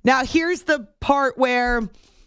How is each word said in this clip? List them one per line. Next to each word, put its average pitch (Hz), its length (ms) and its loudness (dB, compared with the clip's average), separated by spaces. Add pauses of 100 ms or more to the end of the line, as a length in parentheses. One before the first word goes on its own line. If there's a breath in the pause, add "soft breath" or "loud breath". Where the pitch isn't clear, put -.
Now, 262 220 2
here's 330 380 -2
the 294 240 -2 (120)
part 277 380 0
where 247 500 0 (400 soft breath)